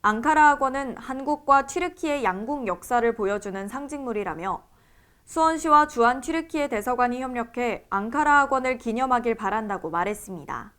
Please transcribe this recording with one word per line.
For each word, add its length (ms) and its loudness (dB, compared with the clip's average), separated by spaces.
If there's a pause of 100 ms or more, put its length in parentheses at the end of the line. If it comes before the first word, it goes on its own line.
앙카라 460 4
학원은 460 0
한국과 680 2
튀르키예 580 -2
양국 440 -2
역사를 480 0
보여주는 520 -4
상징물이라며 960 -6 (640)
수원시와 640 4
주한 340 2
튀르키예 480 -4
대사관이 520 0
협력해 680 -4
앙카라 520 2
학원을 360 0
기념하길 580 0
바란다고 540 -4
말했습니다. 880 -6